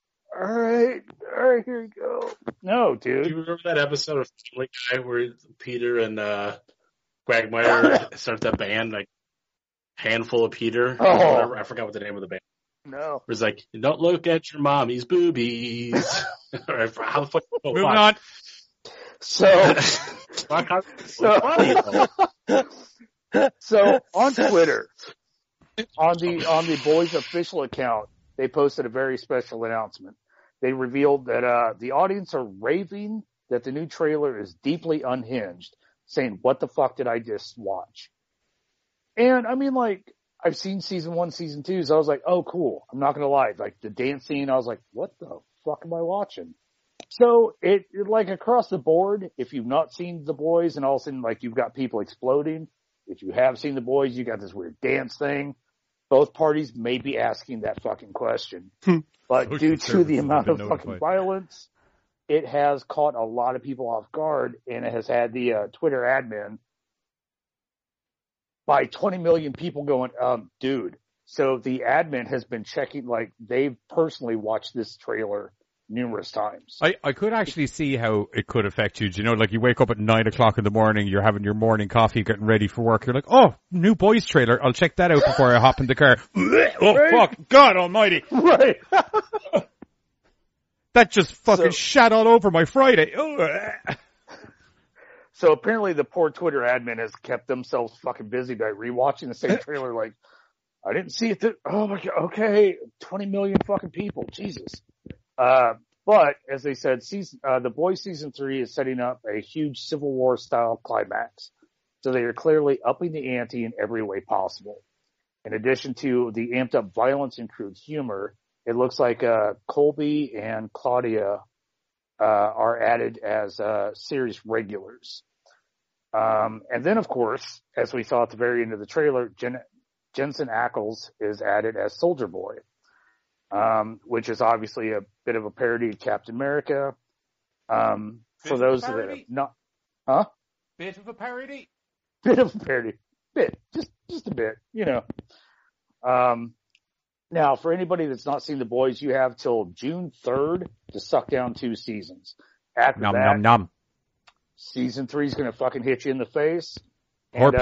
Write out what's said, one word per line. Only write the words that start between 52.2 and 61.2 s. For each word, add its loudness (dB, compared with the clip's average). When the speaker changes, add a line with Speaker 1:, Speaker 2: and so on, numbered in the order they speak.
Speaker 1:
if -14
you -10
have 0
seen -6
The -6
Boys, 0
you -6
got -6
this -14
weird -14
dance -4
thing. -6
Both 6
parties 0
may -4
be -6
asking -4
that -6
fucking -10
question. -6
Speaker 4:
Hmm. 4
Speaker 1:
But 2
Speaker 3:
Social -6
Speaker 1:
due 4
to -
the -6
Speaker 3:
services 4
Speaker 1:
amount 2
Speaker 3:
have 2
Speaker 1:
of 0
Speaker 3:
been -8
Speaker 1:
fucking -4
Speaker 3:
notified. -12
Speaker 1:
violence, -6